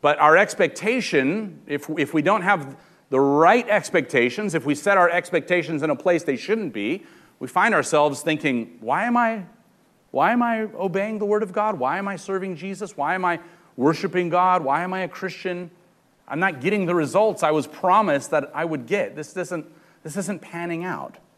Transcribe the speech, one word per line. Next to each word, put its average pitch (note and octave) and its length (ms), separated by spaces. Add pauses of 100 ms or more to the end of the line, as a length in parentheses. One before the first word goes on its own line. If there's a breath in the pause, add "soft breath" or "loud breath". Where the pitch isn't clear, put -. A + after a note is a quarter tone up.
but D3 160
our D3+ 180
expectation, F#3+ 1300
if, C#3+ 220 (100)
if F#3+ 140
we D#3+ 80
don't F#3 220
have D#3+ 340 (320 soft breath)
the C3 100
right D#3 520
expectations, D#3 840
if D#3+ 120
we G#3 80
set G3 240
our F3 100
expectations E3+ 720
in D#3+ 60
a D3 80
place F3 280
they C3+ 120
shouldn't F#3+ 380
be, A2+ 300 (340 loud breath)
we B2+ 100
find G#3 260
ourselves D3 460
thinking, D3 600
"Why D3+ 240
am A#3+ 120
I, A3+ 280 (680)
why D#3 220
am A#3+ 100
I A#3 180 (160)
obeying G3 420
the G#3 80
word G#3 160
of F#3 100
God? G#3 260
Why E3 200
am G3 80
I G3 100
serving F#3+ 400
Jesus? F#3+ 400
Why D3 180
am F#3 100
I E3+ 160 (360 loud breath)
worshiping E3+ 520
God? F3+ 340
Why C#3+ 200
am F#3 100
I F#3+ 80
a F3+ 80
Christian? F3+ 600 (600)
I'm D3 100
not F3 200
getting G3 240
the E3+ 100
results F3 480
I D#3 100
was D#3 140
promised F3+ 680
that D3 220
I D3+ 100
would D3 220
get. F3+ 300
This D3+ 200
isn't, F3 300 (360 soft breath)
this D#3 140
isn't F#3+ 240
panning E3+ 440
out." G#2 340 (200)